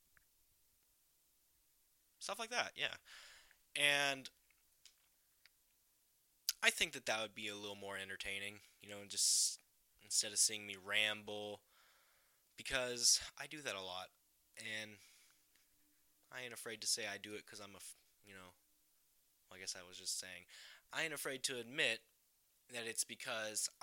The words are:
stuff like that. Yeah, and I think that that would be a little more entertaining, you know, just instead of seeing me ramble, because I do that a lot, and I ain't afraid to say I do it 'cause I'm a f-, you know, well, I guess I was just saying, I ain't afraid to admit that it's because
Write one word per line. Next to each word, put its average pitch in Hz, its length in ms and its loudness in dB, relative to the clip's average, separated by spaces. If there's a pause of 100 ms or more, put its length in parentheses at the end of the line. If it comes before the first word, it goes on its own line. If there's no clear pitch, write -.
(2250)
stuff 196 180 -2
like 226 120 -4
that. 220 260 2
Yeah, - 180 0 (800)
and 143 520 6 (2250)
I 226 100 8
think 185 220 0
that 127 140 -6
that 110 160 4
would 104 140 -4
be 110 100 -6
a 104 80 -2
little 101 220 -6
more 98 200 -6
entertaining, 98 580 -4 (280)
you 101 60 -16
know, 101 200 -10
just - 520 4 (440)
instead 107 280 2
of 101 60 2
seeing 104 280 4
me 98 180 -6
ramble, 104 760 2 (960)
because 123 640 4 (200)
I 143 60 -6
do 151 160 -8
that 117 120 0
a 95 60 -2
lot, 92 260 -6 (500)
and 107 360 -6 (1400)
I 127 100 -8
ain't 120 100 -8
afraid 110 280 -8
to - 60 -4
say 113 200 2
I 101 120 -4
do 104 160 -8
it 98 120 -10
'cause 104 140 -14
I'm 101 140 -12
a - 20 -16
f-, - 200 -14 (280)
you 101 100 -18
know, 92 200 -16 (920)
well, 92 80 -14
I 92 40 -14
guess 95 180 -4
I 87 80 -12
was 90 120 -14
just 92 200 -2
saying, 90 280 -10 (460)
I 151 120 0
ain't 156 80 -2
afraid 135 320 -4
to 127 140 0
admit 120 420 2 (720)
that 117 140 -4
it's 113 180 0
because 110 640 -2 (140)